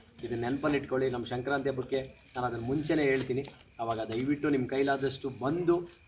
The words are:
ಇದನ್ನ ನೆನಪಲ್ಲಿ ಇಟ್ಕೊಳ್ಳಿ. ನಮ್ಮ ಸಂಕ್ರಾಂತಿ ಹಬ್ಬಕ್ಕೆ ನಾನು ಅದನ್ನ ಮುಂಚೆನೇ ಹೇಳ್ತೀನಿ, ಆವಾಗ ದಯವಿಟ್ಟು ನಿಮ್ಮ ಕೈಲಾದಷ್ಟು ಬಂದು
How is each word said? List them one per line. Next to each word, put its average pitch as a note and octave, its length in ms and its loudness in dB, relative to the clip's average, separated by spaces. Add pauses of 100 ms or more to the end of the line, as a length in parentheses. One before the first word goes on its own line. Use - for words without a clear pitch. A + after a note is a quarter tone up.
(220)
ಇದನ್ನ A#2 180 -4
ನೆನಪಲ್ಲಿ C#3 360 2
ಇಟ್ಕೊಳ್ಳಿ. C3 320 0
ನಮ್ಮ A#2+ 160 -2
ಸಂಕ್ರಾಂತಿ C3+ 440 0
ಹಬ್ಬಕ್ಕೆ C3 460 -2 (200)
ನಾನು B2 120 0
ಅದನ್ನ A#2+ 180 -4
ಮುಂಚೆನೇ D3+ 380 2
ಹೇಳ್ತೀನಿ, C3+ 440 2 (320)
ಆವಾಗ A2+ 200 0
ದಯವಿಟ್ಟು C3 500 0
ನಿಮ್ಮ B2+ 180 2
ಕೈಲಾದಷ್ಟು C3+ 640 2 (120)
ಬಂದು E3+ 380 4 (280)